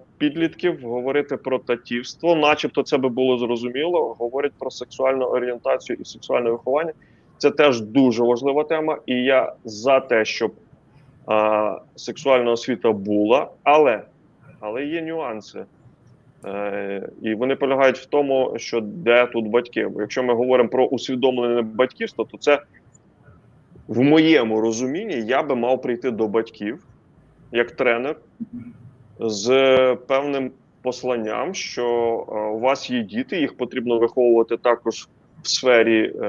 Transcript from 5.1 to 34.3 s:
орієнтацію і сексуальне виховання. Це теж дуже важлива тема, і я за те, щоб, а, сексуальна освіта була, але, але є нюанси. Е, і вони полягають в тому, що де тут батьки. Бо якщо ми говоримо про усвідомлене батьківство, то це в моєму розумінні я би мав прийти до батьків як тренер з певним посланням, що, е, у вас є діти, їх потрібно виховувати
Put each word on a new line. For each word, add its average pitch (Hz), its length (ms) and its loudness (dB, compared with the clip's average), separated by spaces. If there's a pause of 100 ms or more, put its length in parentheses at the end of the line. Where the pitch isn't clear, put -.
орієнтацію 123 760 -2
і - 40 -16
сексуальне 120 460 -2
виховання. 139 420 -2 (460)
Це 147 120 2
теж 143 300 4
дуже 117 440 2
важлива 135 400 0
тема, 156 420 -4
і 127 80 -4
я 127 380 2 (120)
за 117 360 0
те, 113 240 2
щоб, - 280 -4 (760)
а, 107 520 0 (180)
сексуальна 131 560 0
освіта 117 400 0
була, 104 580 0 (120)
але, 135 400 4 (580)
але 110 240 -8
є 160 180 -8
нюанси. 123 600 -10 (800)
Е, 101 640 -6 (140)
і 110 120 -2
вони 131 220 -2
полягають 135 420 2
в - 80 -18
тому, 135 500 0
що 117 240 -4
де 110 460 2
тут 117 200 -4
батьки. 113 400 -2
Бо 98 140 -8
якщо 107 220 -4
ми 123 120 0
говоримо 123 340 4
про 127 180 2
усвідомлене 123 760 0
батьківство, 117 600 -4
то - 140 -12
це 143 240 2 (1300)
в 110 120 0
моєму 143 600 4
розумінні 131 680 -2
я 127 160 0
би 139 140 -4
мав 123 260 0
прийти 123 280 -4
до 110 180 -2
батьків 113 560 -4 (680)
як 117 180 -2
тренер 127 460 -2 (1040)
з 107 300 -4 (580)
певним 135 440 -2 (320)
посланням, 123 720 -4
що, - 300 -6 (440)
е, - 40 -12
у 107 260 -4
вас 131 320 -2
є 123 120 -2
діти, 120 380 -6
їх 139 160 -4
потрібно 120 420 -2
виховувати 117 580 4